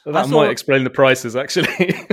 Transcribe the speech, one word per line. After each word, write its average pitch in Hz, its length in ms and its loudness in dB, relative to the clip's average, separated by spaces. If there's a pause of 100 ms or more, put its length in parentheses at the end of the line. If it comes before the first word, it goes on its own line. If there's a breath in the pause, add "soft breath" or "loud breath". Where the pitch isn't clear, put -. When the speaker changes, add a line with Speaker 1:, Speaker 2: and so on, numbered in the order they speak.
Speaker 1:
Well, 147 100 -10
that 160 120 0
Speaker 2:
I - 40 -6
saw 151 120 2
Speaker 1:
might 139 80 4
explain 135 340 0
the 127 60 -2
prices, 131 460 2
actually. 175 580 -2 (200)